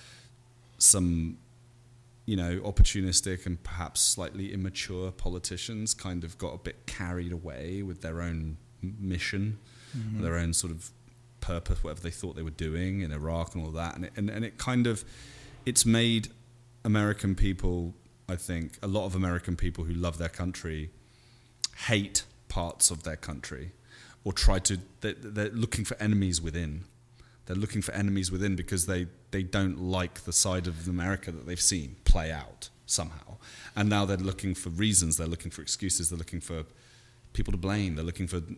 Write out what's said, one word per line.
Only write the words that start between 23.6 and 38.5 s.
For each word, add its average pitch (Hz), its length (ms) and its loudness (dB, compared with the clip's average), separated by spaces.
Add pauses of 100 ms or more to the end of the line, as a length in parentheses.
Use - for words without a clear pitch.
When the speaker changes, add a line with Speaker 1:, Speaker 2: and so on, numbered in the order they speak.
Speaker 1:
or 98 100 -2
try 95 260 8
to, 92 200 2 (220)
they, 104 120 -2
they're 104 360 -4
looking 110 360 0
for - 120 -4
enemies 98 440 4
within. 82 420 -4 (640)
They're 92 100 -4
looking 101 260 -2
for - 120 -4
enemies 98 380 2
within 95 240 0
because 87 300 0
they, 90 220 0 (240)
they 98 120 0
don't 92 360 0
like 90 420 -2
the 87 120 -6
side 92 340 2
of 82 200 -4
America 90 440 -2
that 78 140 -12
they've 87 160 -4
seen 76 340 0 (100)
play 80 260 8
out - 380 -12 (160)
somehow. - 520 -4 (380)
And 104 120 4
now 104 180 6
they're 95 120 2
looking 95 380 0
for - 140 -6
reasons, 87 480 4
they're 82 100 -2
looking 85 240 -4
for - 100 -12
excuses, 90 480 -2
they're 87 80 -2
looking 82 240 -8
for 80 240 -8 (680)
people - 180 0
to 98 60 2
blame, 95 360 0
they're 78 100 -2
looking 87 220 -2
for, 87 140 -2
do 82 180 -8